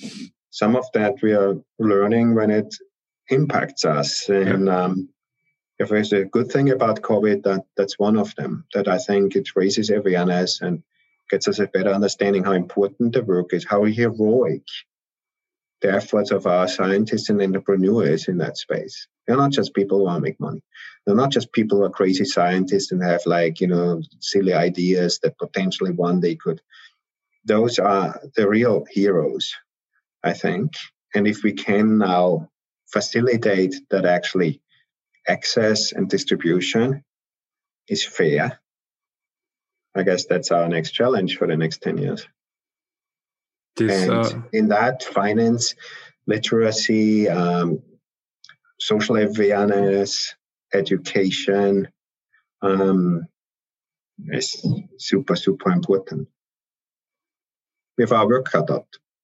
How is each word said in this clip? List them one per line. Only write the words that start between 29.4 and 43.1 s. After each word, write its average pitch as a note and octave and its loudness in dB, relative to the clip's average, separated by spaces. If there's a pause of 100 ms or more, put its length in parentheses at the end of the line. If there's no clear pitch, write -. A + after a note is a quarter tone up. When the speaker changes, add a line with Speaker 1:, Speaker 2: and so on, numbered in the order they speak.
Speaker 1:
I F2 -2
think. F2+ -4 (380)
And G2+ 2
if G#2 -2
we G#2 0
can G#2+ 2
now F2+ 2 (420)
facilitate G#2+ 0 (160)
that F#2 0
actually F2+ 0 (680)
access G#2+ 0
and F#2 -2
distribution G2 0 (840)
is G2+ -2
fair. D#2+ -2 (1300)
I G2 -2
guess F#2 0
that's F2 -2
our E2+ 2
next E2 -2
challenge A2+ 0
for F2+ -2
the D#2+ 0
next D#2+ -4
ten E2 -4
years. - -6 (1500)